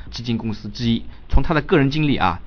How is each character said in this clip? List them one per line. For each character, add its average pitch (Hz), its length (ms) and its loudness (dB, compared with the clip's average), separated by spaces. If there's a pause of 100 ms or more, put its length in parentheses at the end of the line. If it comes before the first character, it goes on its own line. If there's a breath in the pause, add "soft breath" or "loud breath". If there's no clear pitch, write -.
(120 loud breath)
基 - 100 -10
金 117 160 -2
公 113 160 -4
司 104 160 -12
之 120 160 -6
一。 113 180 0 (260 loud breath)
从 - 120 6
他 165 120 2
的 147 80 2
个 160 160 2
人 139 120 4
经 151 180 0
历 131 100 2
啊， 92 300 0